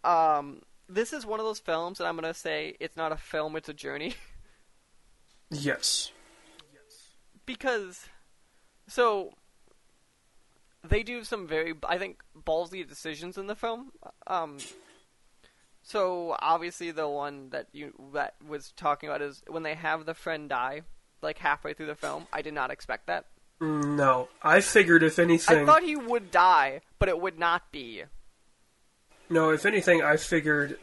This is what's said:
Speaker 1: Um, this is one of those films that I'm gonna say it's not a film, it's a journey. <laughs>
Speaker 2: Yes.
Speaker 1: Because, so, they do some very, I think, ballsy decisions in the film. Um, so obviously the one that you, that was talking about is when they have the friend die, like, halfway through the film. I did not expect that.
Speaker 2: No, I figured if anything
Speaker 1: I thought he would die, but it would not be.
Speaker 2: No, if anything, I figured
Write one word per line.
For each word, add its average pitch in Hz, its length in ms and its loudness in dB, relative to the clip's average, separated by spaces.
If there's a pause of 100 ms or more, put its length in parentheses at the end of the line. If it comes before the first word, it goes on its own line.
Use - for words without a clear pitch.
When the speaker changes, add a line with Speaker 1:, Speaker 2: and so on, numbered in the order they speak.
Speaker 1:
Um, 156 580 2 (260)
this 214 260 -4
is 277 120 -12
one 214 140 -6
of 220 60 -6
those 220 140 -6
films 170 380 -4
that 175 100 -6
I'm 165 80 -4
gonna 160 180 -6
say 156 460 -8
it's - 180 -10
not 160 140 -4
a 156 60 -4
film, 156 380 -6
it's 156 140 -8
a 151 40 -12
journey. 143 460 -10
<laughs> - 60 -20 (1300)
Speaker 2:
Yes. - 600 -4 (1300)
Speaker 1:
Because, 233 640 -6 (800)
so, 214 460 0 (1500)
they 208 200 2
do 240 200 -8
some 208 240 -8
very, 160 280 -4 (120)
I 175 120 0
think, 185 240 -10 (120)
ballsy 170 500 -6
decisions 156 520 -12
in 196 80 -12
the 202 100 -8
film. 240 360 -8 (340)
Um, 160 320 -6 (1300)
so 180 580 -2
obviously 170 480 -2
the 156 180 -4
one 143 440 -8
that 135 220 -8
you, 147 200 -16 (200)
that 147 200 -6 (120)
was 147 260 -14
talking 147 360 -4
about 143 140 -6
is 143 260 -10
when 160 140 -8
they 156 140 -6
have 160 320 -4
the 160 80 -8
friend 156 340 -8
die, 135 320 -4 (400)
like, 156 160 -6
halfway 151 380 -2
through 156 120 -10
the 151 80 -10
film. 151 380 -8
I 156 80 -6
did 151 140 -10
not 131 160 -4
expect - 340 -10
that. 170 220 -6 (340)
Speaker 2:
No, 147 680 2 (120)
I 165 200 6
figured 170 420 8
if 160 160 4
anything 170 400 6
Speaker 1:
I 143 80 2
thought 311 160 10
he 302 120 -2
would 233 360 -4
die, 170 500 6 (160)
but - 100 4
it 170 140 0
would 175 160 -4
not 170 340 0
be. 117 320 -12 (1300)
Speaker 2:
No, 160 220 4
if 151 160 0
anything, 180 340 4
I 151 160 4
figured 147 640 0